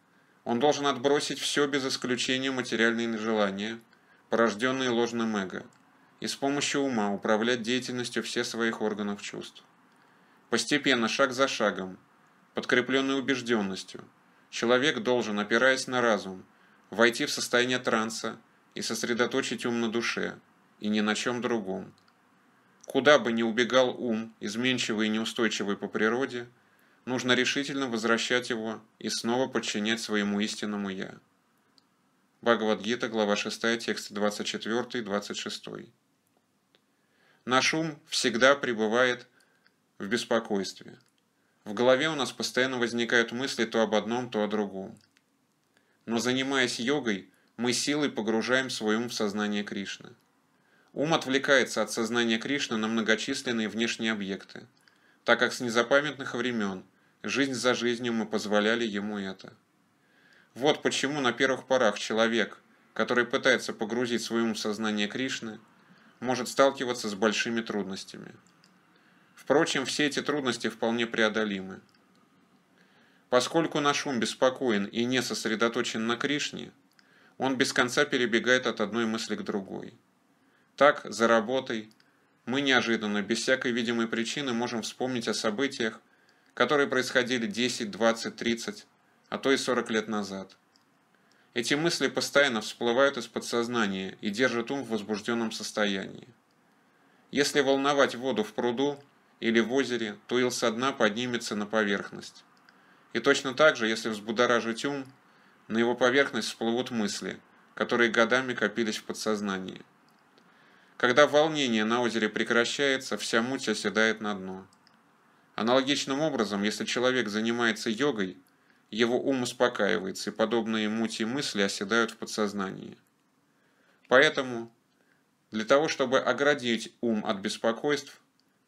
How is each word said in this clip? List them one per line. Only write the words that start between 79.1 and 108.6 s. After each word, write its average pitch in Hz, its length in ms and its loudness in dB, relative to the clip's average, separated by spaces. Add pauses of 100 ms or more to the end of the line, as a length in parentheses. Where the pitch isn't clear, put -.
к 101 60 -10
другой. 98 520 -8 (800)
Так, 143 300 6
за 107 240 2
работой, 117 600 2 (580)
мы 127 160 0
неожиданно, 110 600 2
без 113 200 -2
всякой 131 280 2
видимой 117 380 0
причины, 117 440 -4
можем 117 300 -4
вспомнить 127 460 -4
о 107 60 -2
событиях, 113 640 -4 (540)
которые 135 340 2
происходили 123 580 0
десять, 113 460 -2
двадцать, 113 420 0
тридцать, 117 540 -4 (400)
а 107 100 -6
то 135 140 2
и 131 40 4
сорок 120 320 -2
лет 110 200 -2
назад. 98 480 -6 (960)
Эти 120 200 0
мысли 151 340 0
постоянно 131 520 2
всплывают 127 580 2
из 113 100 -8
подсознания 110 920 -2
и 107 100 -2
держат 117 420 0
ум 139 100 -4
в 117 60 -10
возбужденном 107 640 -2
состоянии. 98 720 -4 (1040)
Если 147 300 2
волновать 139 560 4
воду 120 260 -2
в 104 100 -4
пруду 131 480 0 (380)
или 113 220 4
в 110 120 0
озере, 117 540 -2
то 123 140 2
ил 123 100 2
со 120 220 0
дна 127 180 0
поднимется 117 640 0
на 104 120 -4
поверхность. 101 760 -2 (720)
И 117 80 -2
точно 135 340 2
так 147 220 6
же, 113 100 -2
если 110 220 -2
взбудоражить 113 760 0
ум – 143 220 -4 (640)
на 107 80 -2
его 117 180 4
поверхность 127 540 2
всплывут 117 420 -2
мысли, 101 480 -4 (360)
которые 117 360 2
годами 120 440 2
копились 107 420 -2